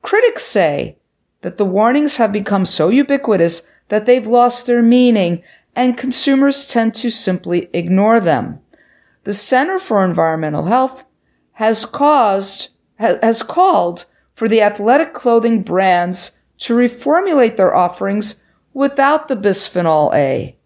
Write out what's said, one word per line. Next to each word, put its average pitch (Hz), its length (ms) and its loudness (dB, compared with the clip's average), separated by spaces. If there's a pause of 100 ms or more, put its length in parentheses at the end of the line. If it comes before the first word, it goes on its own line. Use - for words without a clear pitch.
Critics 466 400 0
say 147 540 -2 (440)
that 180 160 -10
the 208 80 0
warnings 233 520 0
have 220 140 0
become 196 360 -2
so 160 220 0
ubiquitous 240 720 0 (260)
that 214 160 -2
they've 247 220 2
lost 240 400 2
their 240 160 2
meaning 226 580 4 (320)
and 247 240 0
consumers 269 720 0
tend 226 260 0
to - 160 -6
simply 180 640 -2
ignore 190 480 2
them. 160 400 -2 (640)
The 208 100 -6
Center 302 460 0
for 202 240 0
Environmental 160 640 -2
Health 254 400 -2 (480)
has 220 320 -2
caused, 226 880 0 (280)
ha-, 202 220 0
has 226 220 0
called 190 600 0 (300)
for 220 160 -4
the 220 120 4
athletic 214 520 0
clothing 226 480 0
brands 180 680 0 (260)
to - 180 -2
reformulate 269 800 0
their 185 180 2
offerings 196 680 -2 (320)
without 277 560 0
the 262 80 -2
bisphenol 170 760 0
A 131 520 -2